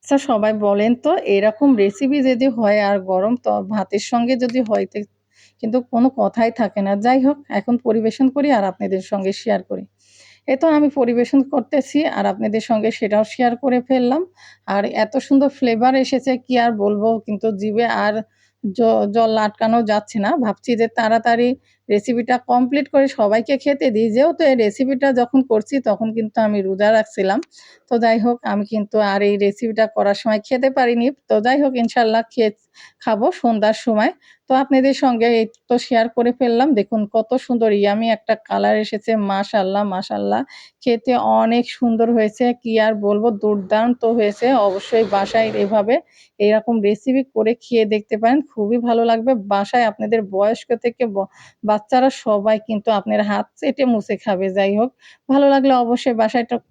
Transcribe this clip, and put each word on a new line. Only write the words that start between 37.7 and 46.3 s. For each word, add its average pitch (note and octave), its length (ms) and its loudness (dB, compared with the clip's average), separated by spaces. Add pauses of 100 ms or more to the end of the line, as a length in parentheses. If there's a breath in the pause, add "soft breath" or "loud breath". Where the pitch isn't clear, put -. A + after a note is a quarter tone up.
ইয়ামি G3+ 380 0
একটা A3 320 -2
কালার G3+ 360 0
এসেছে, G#3+ 320 -6 (160)
মাশাআল্লাহ, G3 580 -2
মাশাআল্লাহ। G3+ 560 -4 (400 loud breath)
খেতে A#3+ 320 -2 (240)
অনেক A3+ 340 2
সুন্দর A3+ 420 0
হয়েছে, A3 320 0 (140)
কি A3+ 220 -6
আর G#3+ 200 2
বলবো, G#3 360 0
দুর্দান্ত G#3+ 720 0
হয়েছে। G#3+ 360 0 (140)
অবশ্যই G3+ 500 0
বাসায় G3+ 440 0
এভাবে G#3 400 0 (460 soft breath)